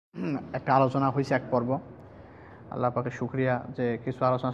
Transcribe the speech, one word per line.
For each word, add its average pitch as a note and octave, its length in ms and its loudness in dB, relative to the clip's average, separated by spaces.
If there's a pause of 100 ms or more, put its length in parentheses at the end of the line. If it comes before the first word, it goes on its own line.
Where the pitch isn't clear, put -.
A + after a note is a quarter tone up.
(180)
হুম, E3 200 -2 (160)
একটা C3 220 2
আলোচনা C3+ 340 4
হয়েছে C#3 260 0
এক B2 60 0 (100)
পর্ব, B2+ 280 2 (920)
আল্লাহ B2 200 0
পাকের B2 200 -2
শুকরিয়া B2+ 520 0 (140)
যে A#2+ 280 0
কিছু C3 200 0
আলোচনা B2+ 280 2